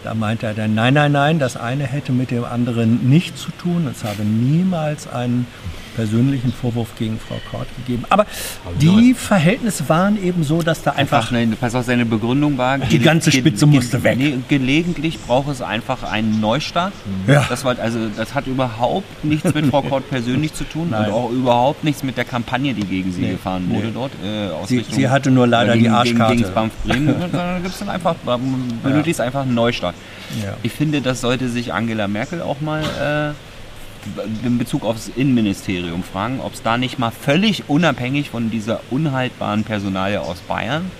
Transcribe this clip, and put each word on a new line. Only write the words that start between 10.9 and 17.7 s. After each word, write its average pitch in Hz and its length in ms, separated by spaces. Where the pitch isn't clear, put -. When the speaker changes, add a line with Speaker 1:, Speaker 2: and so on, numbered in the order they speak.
Speaker 1:
einfach 139 280
Speaker 3:
Einfach, 113 120
nein, 117 280
pass 117 140
auf, 123 120
seine 120 200
Begründung 123 520
war, 127 200
Speaker 1:
die 135 200
Speaker 3:
gele-, 120 80
Speaker 1:
ganze 160 260
Speaker 3:
ge-, 135 80
Speaker 1:
Spitze 131 260
Speaker 3:
ge-, 147 100
Speaker 1:
musste 123 280
weg. 110 140
Speaker 3:
nee, 139 200
gelegentlich 147 720
braucht 139 280
es 131 120
einfach 113 420
einen 107 380
Neustart. 147 500
Speaker 1:
Ja. 135 220
Speaker 3:
Das 123 140
war, 123 160